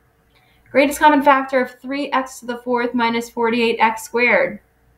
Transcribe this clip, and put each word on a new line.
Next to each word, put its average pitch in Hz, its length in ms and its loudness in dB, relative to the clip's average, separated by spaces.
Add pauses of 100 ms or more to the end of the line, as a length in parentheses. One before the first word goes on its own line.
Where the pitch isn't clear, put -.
(680)
Greatest 285 300 0
common 302 220 6
factor 269 400 2
of - 180 -8
three 277 320 -8
X 262 300 -6
to 233 40 -20
the 240 120 -8
fourth 247 360 -4
minus 233 360 -2
forty-eight 233 500 0
X 220 240 0
squared. 214 560 0 (380)